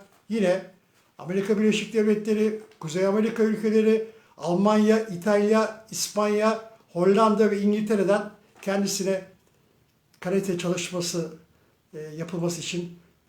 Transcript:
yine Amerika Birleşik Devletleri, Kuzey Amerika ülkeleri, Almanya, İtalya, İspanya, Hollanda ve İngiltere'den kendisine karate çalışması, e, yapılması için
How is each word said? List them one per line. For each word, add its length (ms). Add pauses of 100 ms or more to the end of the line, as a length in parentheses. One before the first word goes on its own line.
(280)
yine 360 (540)
Amerika 400
Birleşik 360
Devletleri, 640 (200)
Kuzey 260
Amerika 360
ülkeleri, 680 (300)
Almanya, 640
İtalya, 880
İspanya, 840 (200)
Hollanda 580
ve 100
İngiltere'den 720 (320)
kendisine 600 (960)
karate 380
çalışması, 760 (640)
e, 40
yapılması 640
için 380 (300)